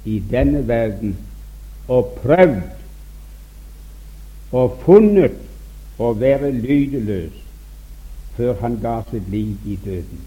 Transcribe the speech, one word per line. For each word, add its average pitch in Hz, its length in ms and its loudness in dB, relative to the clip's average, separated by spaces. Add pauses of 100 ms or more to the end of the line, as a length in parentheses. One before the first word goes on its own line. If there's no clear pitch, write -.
i 110 180 -4
denne 139 440 2
verden 110 520 -2 (680)
og 127 320 2
prøvd 156 460 6 (1900)
og 127 300 2
funnet 196 600 8 (560)
å 117 180 0
være 135 400 2
lydeløs 120 880 0 (920)
før 120 300 0
han 117 180 -2
ga 113 300 -4
sitt 101 200 -6
liv 104 320 -4
i 101 140 -6
døden. 90 520 -8